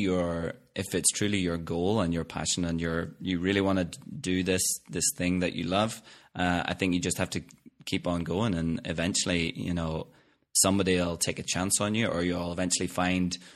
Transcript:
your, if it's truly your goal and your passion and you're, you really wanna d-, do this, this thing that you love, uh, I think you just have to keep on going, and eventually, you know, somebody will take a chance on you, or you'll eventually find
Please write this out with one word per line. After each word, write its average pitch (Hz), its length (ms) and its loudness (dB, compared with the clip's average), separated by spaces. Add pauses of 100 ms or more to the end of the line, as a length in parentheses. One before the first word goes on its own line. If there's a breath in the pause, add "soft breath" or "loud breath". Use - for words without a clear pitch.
your, 85 440 0 (220)
if - 180 -4
it's - 260 4
truly 104 200 2
your 85 180 0
goal 87 440 0
and 85 120 2
your 82 120 -2
passion 87 400 -2
and 82 160 -2
you're, 85 240 -2 (140)
you 90 200 -2
really 98 220 4
wanna 95 240 2
d-, 78 120 -10 (340)
do 92 120 2
this, 92 200 2 (260)
this 87 260 0
thing 90 240 0
that 90 140 0
you 87 100 -6
love, 101 380 0 (340 loud breath)
uh, 90 300 2
I 87 80 -2
think 92 200 0
you 90 60 2
just 87 180 0
have 92 140 0
to 82 120 -4 (420)
keep 92 220 -2
on 87 160 0
going, 92 300 0
and 82 320 -2
eventually, 85 760 0
you 87 140 -2
know, 80 340 -2 (460 soft breath)
somebody 95 440 4
will 85 200 0
take 87 220 -2
a 87 40 -10 (100)
chance 98 260 0
on 104 160 0
you, 113 120 2
or 87 160 0
you'll 87 280 -2
eventually 92 360 -2
find 90 500 0 (180 loud breath)